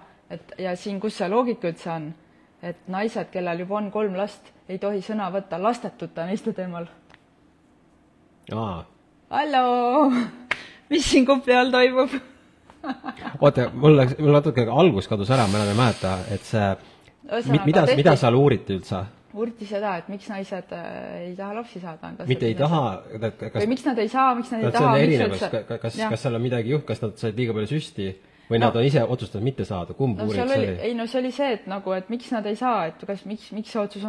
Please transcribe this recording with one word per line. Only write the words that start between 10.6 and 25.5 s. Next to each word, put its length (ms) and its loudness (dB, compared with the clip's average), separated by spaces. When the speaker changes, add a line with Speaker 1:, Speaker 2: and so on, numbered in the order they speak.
Speaker 1:
Mis 200 0
siin 200 6
Kopli 280 4
all 160 4
toimub? 440 4
<laughs> 640 -8
Speaker 2:
Oota, 280 4
mul 280 8
läks, 180 4
mul 180 6
natuke 320 4
algus 420 4
kadus 220 0
ära, 160 4
ma 140 2
enam 140 2
ei 40 2
mäleta, 360 2
et 180 -6
see, 240 2
Speaker 1:
Ühesõnaga, 280 -2
Speaker 2:
mi-, 140 2
mida, 180 6
Speaker 1:
tehti 160 4
Speaker 2:
mida 160 8
seal 180 4
uuriti 400 4
üldse? 280 -6
Speaker 1:
Uuriti 400 -8
seda, 300 -4
et 120 -12
miks 160 -14
naised, 480 -10
äh, 540 -12
ei 100 -12
taha 160 -10
lapsi 240 -12
saada, 300 -14
on 100 -12
kas 80 -10
Speaker 2:
Mitte 220 0
ei 80 0
Speaker 1:
et 20 -4
Speaker 2:
taha, 220 4
et 260 -6
kas 220 -6
Speaker 1:
Või 100 2
miks 160 -2
nad 160 0
ei 80 0
saa, 240 4
miks 160 -4
nad 140 -2
ei 20 2
Speaker 2:
Vaat 80 0
see 60 2
Speaker 1:
taha, 80 4
Speaker 2:
on 100 6
Speaker 1:
miks 80 6
Speaker 2:
erinevus, 300 2
Speaker 1:
üldse 160 -4